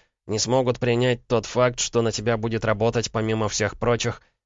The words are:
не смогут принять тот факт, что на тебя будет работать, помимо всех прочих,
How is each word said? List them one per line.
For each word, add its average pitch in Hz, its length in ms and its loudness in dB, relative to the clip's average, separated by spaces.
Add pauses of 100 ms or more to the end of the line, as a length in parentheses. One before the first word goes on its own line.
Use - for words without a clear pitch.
(260)
не 104 120 -4
смогут 123 400 0
принять 123 480 0
тот 113 200 0
факт, 123 340 0
что - 220 0
на 110 100 0
тебя 113 240 -2
будет 113 300 -4
работать, 110 440 0
помимо 110 380 0
всех 104 300 -2
прочих, 117 420 -2 (260)